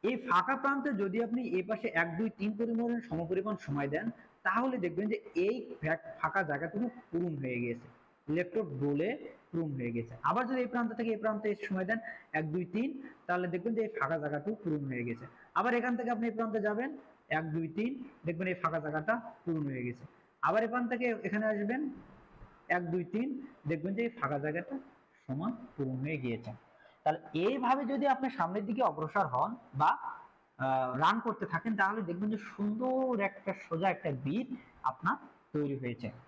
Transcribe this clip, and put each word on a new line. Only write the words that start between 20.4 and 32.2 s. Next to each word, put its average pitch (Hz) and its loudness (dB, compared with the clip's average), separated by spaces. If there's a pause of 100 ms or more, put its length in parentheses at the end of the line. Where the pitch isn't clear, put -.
আবার 175 4
এখান 240 0
থেকে 247 0 (220)
এখানে 208 0
আসবেন 208 0 (880)
এক, 180 2
দুই, 180 2 (100)
তিন, 233 2 (420)
দেখবেন 165 0
যে 233 0
এই 233 -2
ফাঁকা 139 2
জায়গাটা 160 -2 (500)
সমান 156 -2 (240)
পূরণ 131 -2
হয়ে 151 -2
গিয়েছে। 113 -2 (560)
তাহলে 160 2 (140)
এইভাবে 247 2
যদি 277 2
আপনি 262 4
সামনের 185 0
দিকে 226 0
অগ্রসর 160 2
হন 143 2 (200)
বা, 147 6
আহ, - 0
রান 185 6
করতে 226 -2
থাকেন, 208 0
তাহলে 196 4
দেখবেন 180 0